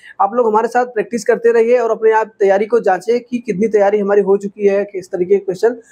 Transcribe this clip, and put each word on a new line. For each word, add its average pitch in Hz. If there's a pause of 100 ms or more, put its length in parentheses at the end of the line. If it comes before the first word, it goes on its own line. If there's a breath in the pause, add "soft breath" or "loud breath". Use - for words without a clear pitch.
(220 loud breath)
आप 196
लोग 240
हमारे 220
साथ 247
practice 220
करते 233
रहिए 233
और 233
अपने 220
आप 220
तैयारी 196
को 226
जांचें 196
कि 240
कितनी 220
तैयारी 208
हमारी 202
हो 196
चुकी 202
है, 196
किस 180
तरीके 180
के 190
क्वेश्चन 214 (140 loud breath)